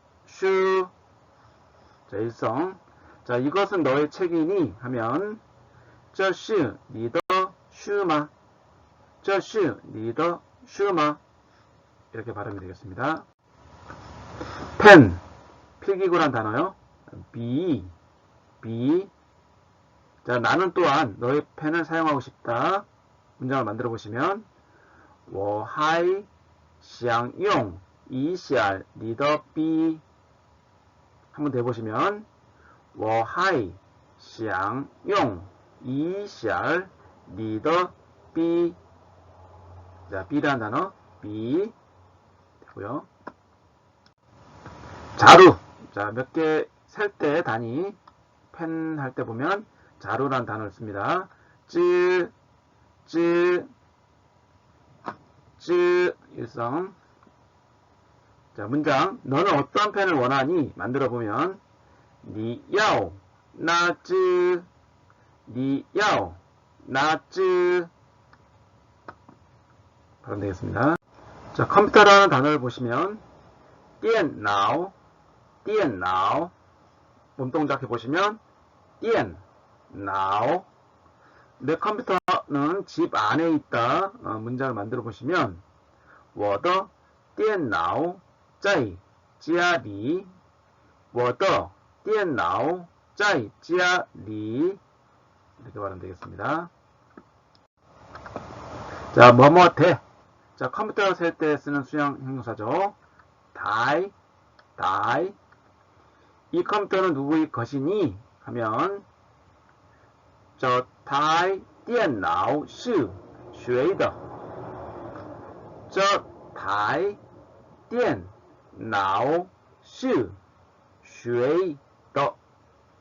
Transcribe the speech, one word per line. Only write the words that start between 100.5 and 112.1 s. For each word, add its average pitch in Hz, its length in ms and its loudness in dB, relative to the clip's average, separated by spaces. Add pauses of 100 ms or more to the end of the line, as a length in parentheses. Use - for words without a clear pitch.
자, 131 140 -8
컴퓨터 202 440 -2
셀 170 220 -2
때 151 200 0
쓰는 143 280 -6
수량 143 380 -4
형용사죠. 127 720 -4 (600)
다이, 139 580 -2 (640)
다이. 107 580 -2 (1160)
"이 175 120 -2
컴퓨터는 190 500 0
누구의 147 360 0
것이니?" 135 680 -4 (260)
하면, 120 600 -4 (1500)
"这台电脑是谁的?" 143 3500 -2 (1800)